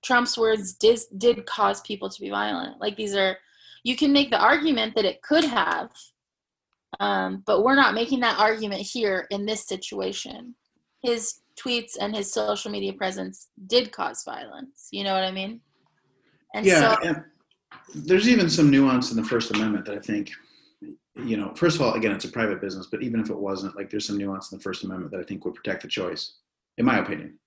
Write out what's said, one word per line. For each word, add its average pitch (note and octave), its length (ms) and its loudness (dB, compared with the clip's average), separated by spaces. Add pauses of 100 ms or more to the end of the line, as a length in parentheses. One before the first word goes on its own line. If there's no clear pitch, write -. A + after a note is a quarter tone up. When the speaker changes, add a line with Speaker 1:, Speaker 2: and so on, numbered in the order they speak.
Speaker 1:
Trump's B3 340 2
words A3 360 0
did, A3+ 260 4 (180)
did A3+ 280 2
cause G3+ 340 0
people G3 300 -8
to - 100 -16
be G3 100 -8
violent. G2+ 500 -4
Like, G#3+ 160 -4
these C#3+ 200 -6
are, F#3+ 220 0 (440)
you A#3+ 140 -2
can C#4 160 4
make C#4+ 180 4
the A3 80 2
argument B3+ 560 2
that G#3+ 120 2
it - 160 -2
could D#4+ 220 4
have, F3+ 460 -2 (1080)
um, F#3+ 460 -2
but G3+ 180 4
we're C4 100 6
not B3 200 6
making A#3 260 -2
that A#3 180 2
argument G#3+ 440 0
here G3 480 -2
in G3+ 160 -4
this G#3+ 200 -4
situation. G3+ 880 -8 (480)
His A#3 380 -4 (180)
tweets A#3+ 420 -4
and G#3 140 -4
his G3+ 180 -4
social G#3 380 -4
media G3 220 -4
presence F#3+ 560 -8 (180)
did A#3+ 240 2
cause - 320 -6
violence. - 680 -14
You G3+ 120 -8
know G3 100 -2
what F#3+ 100 0
I F#3+ 80 -4
mean? G3 280 -8 (960)
And C#3+ 120 0
Speaker 2:
Yeah, D3 280 6
Speaker 1:
so D#3+ 140 0
Speaker 2:
and D3+ 160 -4 (680)
there's F#3 340 4
even G3 220 6
some D3+ 200 6
nuance C3+ 400 6
in A2+ 60 -2
the A2 80 0
First A2+ 300 0
Amendment G#2+ 320 0
that G2+ 100 -8
I F#2+ 40 -10
think, G#2 300 -4 (840)
you A2+ 220 -4
know, G2+ 180 -6
first E3 220 2
of D3 60 0
all, A#2 120 2
again, A2 180 0
it's G2+ 120 -6
a - 60 -8
private G#2 300 -2
business, F#2+ 300 -8
but A2 120 -6
even A#2 180 -2
if G#2+ 100 -4
it G#2+ 60 -4
wasn't, G2 400 -6
like, G2 140 -10
there's G#2 160 -6
some G2+ 120 -4
nuance G2 340 -6
in - 60 -14
the - 40 -18
First F#2+ 220 -8
Amendment F#2 280 -10
that F#2 80 -8
I F2 40 -10
think G2+ 200 -12
would F2+ 100 -6
protect - 280 -8
the - 60 -16
choice, F2+ 460 -8 (440)
in A#2 60 0
my B2 140 4
opinion. - 480 -6